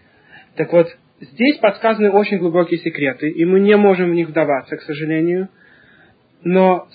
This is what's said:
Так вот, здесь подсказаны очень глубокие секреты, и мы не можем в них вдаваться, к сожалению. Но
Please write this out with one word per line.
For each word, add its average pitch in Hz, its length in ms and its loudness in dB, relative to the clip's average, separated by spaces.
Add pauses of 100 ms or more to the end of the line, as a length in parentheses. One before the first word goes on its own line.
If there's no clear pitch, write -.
(560)
Так 156 160 -6
вот, 170 160 4 (320)
здесь 277 360 -2
подсказаны 214 540 0
очень 202 260 0
глубокие 170 440 -2
секреты, 147 500 -6
и 165 160 -2
мы 190 140 2
не 208 160 4
можем 185 340 2
в 170 40 0
них 165 140 -2
вдаваться, 147 480 -4
к - 60 -14
сожалению. 160 640 -4 (960)
Но 185 500 2